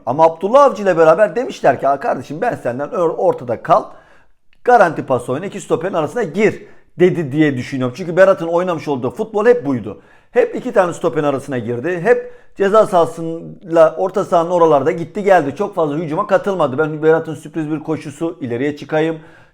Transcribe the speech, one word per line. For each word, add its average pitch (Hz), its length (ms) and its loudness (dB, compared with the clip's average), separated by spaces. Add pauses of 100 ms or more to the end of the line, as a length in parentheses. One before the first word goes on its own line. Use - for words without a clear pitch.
Ama 143 200 2
Abdullah 196 380 4
Avcı 208 200 2
ile 185 140 2
beraber 165 380 4
demişler 165 440 0
ki, - 80 -2
"Aa 139 120 0
kardeşim 147 420 -6
ben 240 140 -2
senden 131 320 -6
or-, 170 280 -2
ortada 135 480 -2
kal. 196 200 2 (800)
Garanti 175 420 4
pas 123 240 -2
oyna, 147 160 -4
iki 202 160 -10
stoperin 170 320 -4
arasına 180 300 -2
gir," 180 420 -2 (340)
dedi 165 320 2
diye 147 260 2
düşünüyorum. 127 400 -4
Çünkü 175 200 -4
Berat'ın 185 300 4
oynamış 170 400 -2
olduğu 131 220 -4
futbol 208 360 -4
hep 240 200 2
buydu. 110 360 -6 (300)
Hep 359 240 0
iki 240 160 -8
tane 180 220 2
stoperin 160 320 -2
arasına 135 320 -4
girdi. 123 460 -6
Hep 240 300 0 (220)
ceza 202 320 4
sahasıyla 165 1080 0
orta 185 280 -2
sahanın 170 240 2
oralarda 160 420 4
gitti 180 320 -8
geldi. 170 320 2
Çok 202 200 -6
fazla 151 200 -2
hücuma 165 320 -4
katılmadı. 180 500 0
Ben 156 260 -2
Berat'ın 160 320 2
sürpriz 151 360 -8
bir 156 80 -4
koşusu, 160 640 -8
ileriye 135 360 -4
çıkayım, 156 420 -2 (340)